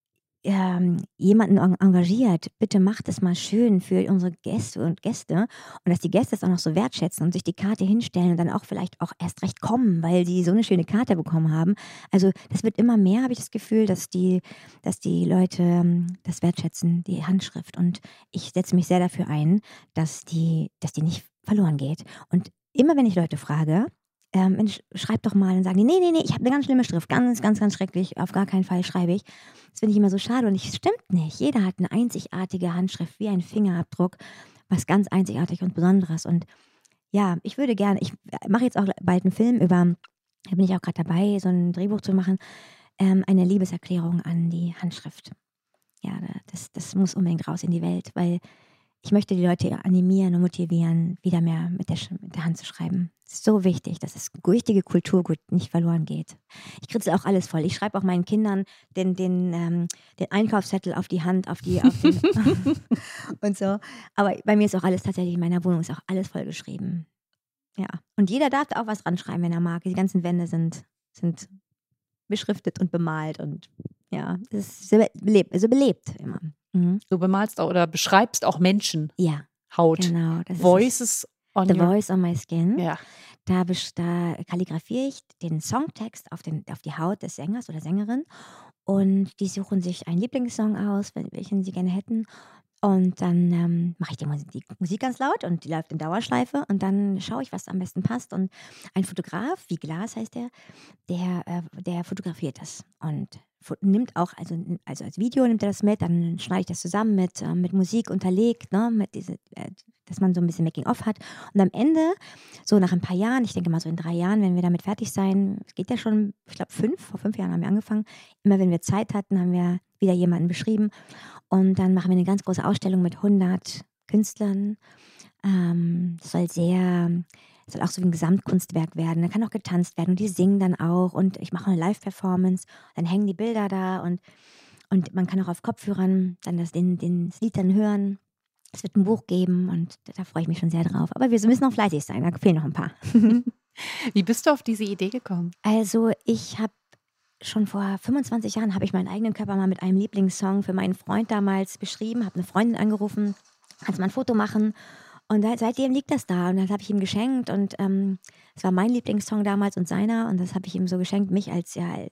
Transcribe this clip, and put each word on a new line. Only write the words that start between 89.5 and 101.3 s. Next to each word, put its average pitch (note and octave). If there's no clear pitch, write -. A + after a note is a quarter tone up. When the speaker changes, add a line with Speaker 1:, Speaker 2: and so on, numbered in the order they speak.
Speaker 1:
sich F3
einen E3+
Lieblingssong A#3
aus, G3+
wel-, -
welchen G3
sie F#3
gerne F3+
hätten. G#3+
Und F#3
dann, F3
ähm, E3+
mache -
ich -
die -
Musi-, D3
die -
Musik F#3
ganz B3+
laut D4
und E3+
die C#3
läuft D#3+
in D#3+
Dauerschleife. A#3
Und G3
dann G3
schaue A#3+
ich, C4
was F#3
am F#3
besten F#3
passt. -
Und F#3
ein F#3
Fotograf, G#3
wie E3+
Glas D#3+
heißt A3+
der, B3
der, F3+